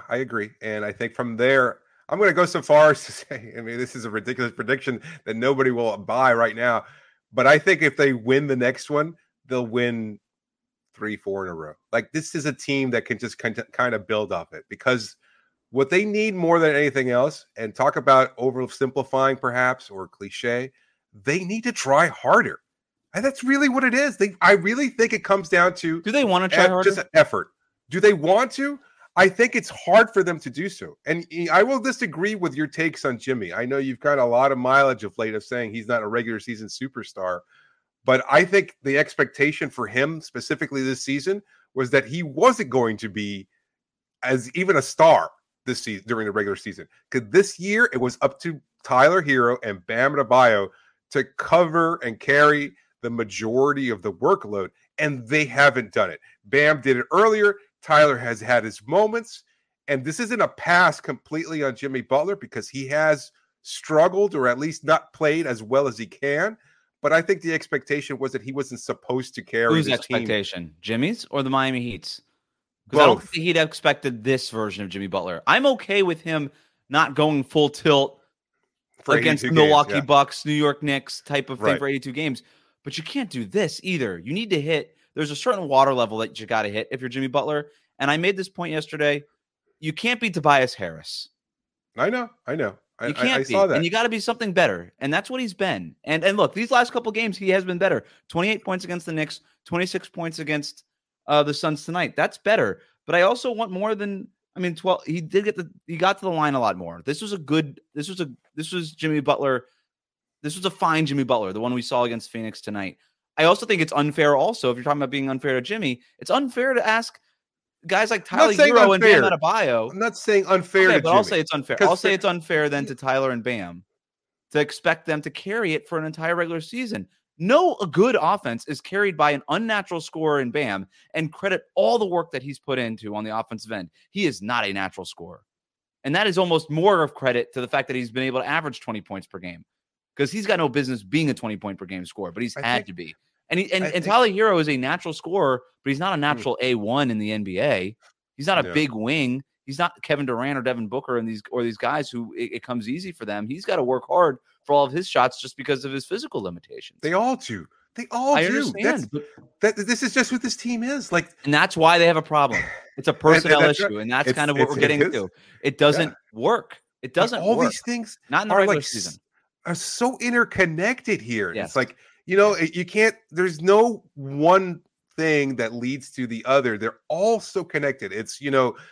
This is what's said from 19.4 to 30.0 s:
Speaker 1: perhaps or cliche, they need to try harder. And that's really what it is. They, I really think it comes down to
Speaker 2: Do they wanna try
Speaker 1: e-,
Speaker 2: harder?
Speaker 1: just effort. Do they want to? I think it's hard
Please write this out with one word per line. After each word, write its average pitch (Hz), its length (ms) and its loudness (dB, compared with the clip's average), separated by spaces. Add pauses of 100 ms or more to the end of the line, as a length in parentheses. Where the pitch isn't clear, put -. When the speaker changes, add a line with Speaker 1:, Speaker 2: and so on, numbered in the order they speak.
Speaker 1:
perhaps 127 480 0
or 104 180 -12
cliche, 120 640 -6 (520)
they 156 200 -2
need 214 200 -6
to 240 80 -2
try 147 380 4
harder. 139 500 2 (560)
And 208 100 -2
that's 269 180 -2
really 277 260 2
what 262 140 2
it 233 120 2
is. 277 220 0
They, 196 220 0
I 175 120 6
really 220 380 2
think 226 240 0
it 220 100 -4
comes 196 260 0
down 180 260 4
to 165 280 -4
Speaker 2:
Do 214 80 -4
they 277 140 2
wanna 185 220 2
try 175 180 6
Speaker 1:
e-, - 20 6
Speaker 2:
harder? 185 240 4
Speaker 1:
just 196 240 -6
effort. 127 320 4 (420)
Do 175 100 -4
they 208 140 8
want 190 380 2
to? 277 280 -6 (360)
I 185 140 8
think 240 260 2
it's 226 140 -2
hard 214 440 4